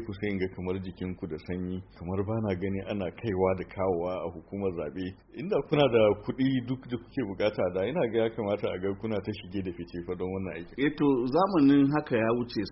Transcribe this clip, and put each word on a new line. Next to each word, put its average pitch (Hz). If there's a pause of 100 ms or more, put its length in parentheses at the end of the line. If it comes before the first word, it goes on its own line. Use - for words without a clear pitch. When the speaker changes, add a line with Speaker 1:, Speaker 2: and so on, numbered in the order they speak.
Speaker 1:
ku 104
sai 104
in 98
ga 92
kamar 90
jikinku 92
da 78 (120)
sanyi, 92 (160)
kamar 95
ba 110 (120)
na 95
gani 95
ana 98
kaiwa 95
da 92
kawowa 90 (120)
a 85
hukumar 95
zaɓe. 82 (320)
Inda 175 (120)
kuna 147
da 117 (240)
kuɗi 127
duk 127
da 120
kuke -
bukata 101 (120)
da, 92
ina 131
ga 113
ya 113
kamata 107
a 95
ga 95
kuna 110
ta 101
shige 95
da 92
fice 87
fa 92
don 90
wannan 95
aiki. 85
Speaker 2:
Eh, 143
to, 147 (180)
zamanin 143
haka 147
ya 110
wuce, 120 (120)